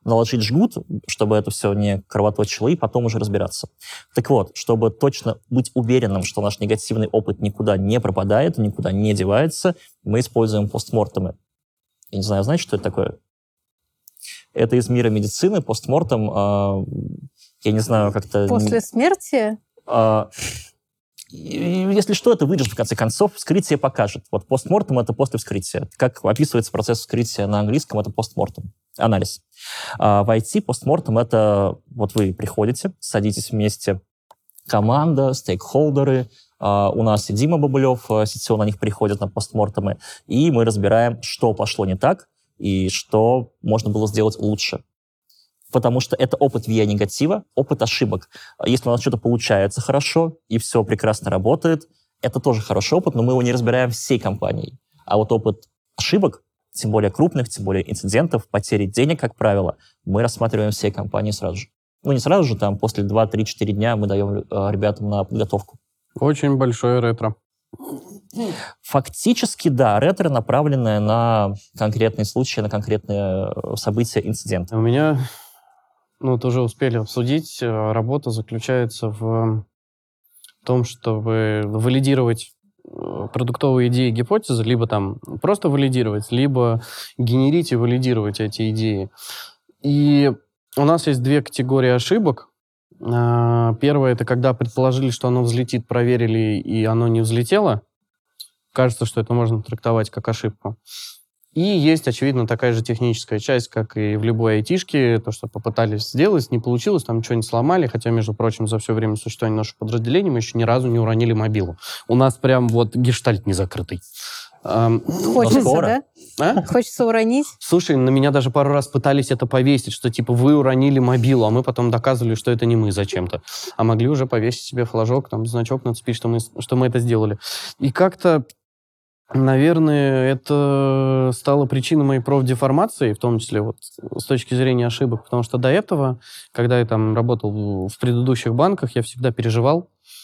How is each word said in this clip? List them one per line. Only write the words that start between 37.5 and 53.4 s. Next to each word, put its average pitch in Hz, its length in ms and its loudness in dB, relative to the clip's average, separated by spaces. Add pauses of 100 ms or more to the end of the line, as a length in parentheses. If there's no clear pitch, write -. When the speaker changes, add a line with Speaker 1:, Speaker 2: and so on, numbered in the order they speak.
Speaker 1:
Бобылев, 135 540 2
э, 107 160 2
ситио - 300 -2
на 107 60 0
них 104 160 -2
приходит, 104 400 -2
на 104 80 -4
постмортемы, 104 680 -4 (300)
и 156 240 2
мы 117 140 4
разбираем, 110 580 2
что - 300 -2
пошло 104 320 -2
не 92 120 0
так 165 300 0 (320)
и 95 300 -2
что 117 640 0 (100)
можно 110 260 0
было 107 180 0
сделать 107 300 0
лучше. - 460 -4 (920)
Потому 120 260 2
что - 160 -2
это - 220 0
опыт 131 300 0
V 113 60 -2
I 110 120 4
негатива, 107 580 -2 (120)
опыт - 260 0
ошибок. - 480 -2 (340)
Если 123 240 0
у 120 40 2
нас 117 100 0
что-то 120 160 0
получается 107 640 0
хорошо, 156 560 0 (100)
и 113 120 -2
все 113 240 0
прекрасно 104 480 -2
работает, 151 560 0 (340)
это 127 180 -4
тоже 117 220 0
хороший 104 380 0
опыт, 139 160 -6
но 117 80 2
мы 123 80 2
его 127 100 2